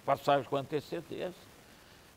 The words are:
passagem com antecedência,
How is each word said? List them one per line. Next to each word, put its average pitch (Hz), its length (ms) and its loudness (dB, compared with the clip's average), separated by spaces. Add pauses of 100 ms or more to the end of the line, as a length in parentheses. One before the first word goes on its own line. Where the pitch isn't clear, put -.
passagem 139 440 4
com 143 60 -2
antecedência, 147 1040 -6 (600)